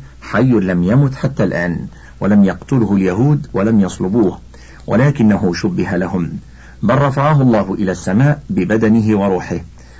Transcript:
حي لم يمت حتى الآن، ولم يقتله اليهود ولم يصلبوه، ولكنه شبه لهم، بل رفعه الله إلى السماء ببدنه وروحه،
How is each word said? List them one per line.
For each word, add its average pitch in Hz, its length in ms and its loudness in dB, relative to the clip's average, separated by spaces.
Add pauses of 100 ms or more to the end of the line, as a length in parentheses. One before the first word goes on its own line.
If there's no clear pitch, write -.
(220)
حي 127 300 0
لم 92 320 2
يمت 127 320 2
حتى - 280 -4
الآن، 87 440 -4 (320)
ولم 101 240 4
يقتله 101 520 0
اليهود 117 580 0
ولم 107 260 2
يصلبوه، 95 600 0 (480)
ولكنه 107 640 2
شبه 90 380 -4
لهم، 90 400 -4 (520)
بل 120 120 2
رفعه 139 460 2
الله 104 320 2
إلى 95 180 -4
السماء 110 580 0
ببدنه 107 720 2
وروحه، 92 400 -2 (400)